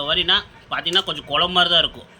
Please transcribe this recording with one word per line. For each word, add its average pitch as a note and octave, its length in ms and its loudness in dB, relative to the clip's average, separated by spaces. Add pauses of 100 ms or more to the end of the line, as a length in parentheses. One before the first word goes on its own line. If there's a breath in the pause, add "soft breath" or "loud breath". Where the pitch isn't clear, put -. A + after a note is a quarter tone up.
மாதிரினா F3 280 2 (340)
பார்த்தீங்கன்னா E3 380 -4
கொஞ்சம் C#3 240 -8
குழம்பு F3 260 0
மாதிரி F3 160 4
தான் D#3+ 100 4
இருக்கும். B2 360 -10